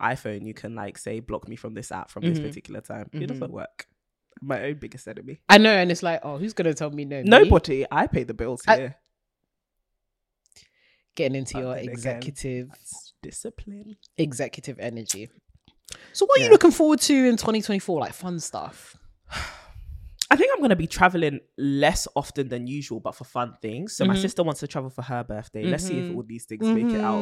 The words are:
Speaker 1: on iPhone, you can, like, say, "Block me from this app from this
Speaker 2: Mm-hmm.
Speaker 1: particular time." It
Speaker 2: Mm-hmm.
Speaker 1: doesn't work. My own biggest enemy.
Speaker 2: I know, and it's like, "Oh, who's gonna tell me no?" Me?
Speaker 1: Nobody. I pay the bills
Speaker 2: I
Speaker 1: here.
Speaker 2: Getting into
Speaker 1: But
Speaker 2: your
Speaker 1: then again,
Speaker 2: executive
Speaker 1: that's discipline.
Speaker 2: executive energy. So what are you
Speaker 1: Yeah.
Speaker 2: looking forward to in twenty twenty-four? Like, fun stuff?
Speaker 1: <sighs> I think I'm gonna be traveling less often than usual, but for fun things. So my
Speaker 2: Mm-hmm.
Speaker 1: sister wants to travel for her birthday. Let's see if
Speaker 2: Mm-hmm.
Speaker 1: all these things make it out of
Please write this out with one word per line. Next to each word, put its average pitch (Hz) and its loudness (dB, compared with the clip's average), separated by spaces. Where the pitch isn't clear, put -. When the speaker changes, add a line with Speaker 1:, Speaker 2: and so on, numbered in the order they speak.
Speaker 1:
on 113 0
iPhone, 107 -10
you 110 -12
can, 107 -14
like, 104 -12
say, 110 -10
"Block 107 -10
me 110 -14
from 110 -14
this 120 -14
app - -12
from - -12
this 170 0
Speaker 2:
Mm-hmm. 147 -8
Speaker 1:
particular - -14
time." - -14
It 147 -10
Speaker 2:
Mm-hmm. - -8
Speaker 1:
doesn't 127 -10
work. - -16
My 131 -6
own 151 -6
biggest - -16
enemy. - -16
Speaker 2:
I 208 10
know, 220 6
and 180 4
it's 170 -2
like, 170 -2
"Oh, 143 -8
who's 208 -6
gonna 165 0
tell 151 -6
me 147 -8
no?" 139 -8
Me? - 2
Speaker 1:
Nobody. 180 8
I 180 0
pay - -2
the 113 -10
bills 120 -6
Speaker 2:
I 214 8
Speaker 1:
here. 131 -6
Speaker 2:
Getting 135 -2
into 135 -8
Speaker 1:
But 135 -6
Speaker 2:
your 127 -6
Speaker 1:
then - -10
again, 123 -10
Speaker 2:
executive 127 -8
Speaker 1:
that's - -20
discipline. - -14
Speaker 2:
executive 139 -4
energy. 113 -8
So - 0
what 539 6
are - 8
you 494 2
Speaker 1:
Yeah. 453 12
Speaker 2:
looking 349 12
forward 302 4
to 294 2
in 254 4
twenty 220 0
twenty-four? 190 -2
Like, 104 -6
fun 175 -8
stuff? - -12
Speaker 1:
<sighs> - -16
I 277 6
think 453 4
I'm 427 -2
gonna 226 4
be 165 -2
traveling 170 2
less 139 0
often 139 -6
than 120 -8
usual, 135 -8
but - -10
for - -16
fun 123 -8
things. 123 -10
So - -2
my 190 4
Speaker 2:
Mm-hmm. 190 0
Speaker 1:
sister 180 0
wants 151 -2
to 143 -10
travel 131 -8
for 127 -12
her 123 -6
birthday. 107 -10
Let's 180 -2
see 185 -4
if - -4
Speaker 2:
Mm-hmm. - -8
Speaker 1:
all 123 -8
these 113 -14
things 220 -6
make 226 2
it 220 0
out 214 0
of 208 0